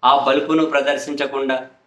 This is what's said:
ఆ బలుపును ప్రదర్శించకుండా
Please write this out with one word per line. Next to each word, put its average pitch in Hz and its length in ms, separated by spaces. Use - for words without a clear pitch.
ఆ 139 200
బలుపును 147 400
ప్రదర్శించకుండా 139 1000